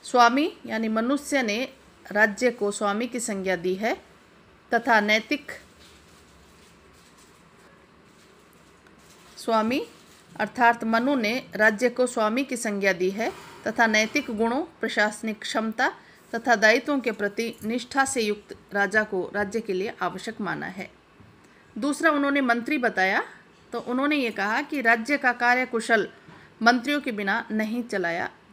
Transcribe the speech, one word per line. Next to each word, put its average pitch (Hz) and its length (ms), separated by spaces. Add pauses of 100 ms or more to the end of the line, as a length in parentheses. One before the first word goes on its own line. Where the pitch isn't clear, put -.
स्वामी 254 540 (100)
यानी 226 220
मनुष्य 254 540
ने 233 260 (440)
राज्य 214 380
को 220 200
स्वामी 208 360
की 247 140
संज्ञा 190 360
दी 180 180
है 220 280 (720)
तथा 233 260
नैतिक 214 520 (3750)
स्वामी 233 500 (540)
अर्थात 233 440
मनु 233 300
ने 240 420
राज्य 220 320
को 247 180
स्वामी 240 380
की 254 120
संज्ञा 202 360
दी 180 180
है 220 220 (340)
तथा 226 200
नैतिक 220 440
गुणों, 233 340 (160)
प्रशासनिक 214 600
क्षमता 226 520 (420)
तथा 233 200
दायित्वों 247 460
के 226 120
प्रति 202 520
निष्ठा 240 400
से 262 180
युक्त 208 340 (160)
राजा 202 300
को 185 320
राज्य 202 260
के 220 120
लिए 185 300
आवश्यक 185 380
माना 160 260
है। 185 240 (880)
दूसरा 285 320
उन्होंने 285 300
मंत्री 240 380
बताया, 202 440 (500)
तो 240 80
उन्होंने 277 360
ये 247 140
कहा 214 320
कि 294 180
राज्य 233 380
का 262 140
कार्य 247 340
कुशल 226 420 (540)
मंत्रियों 247 380
के 277 120
बिना 208 400
नहीं 220 300
चलाया 180 480 (220)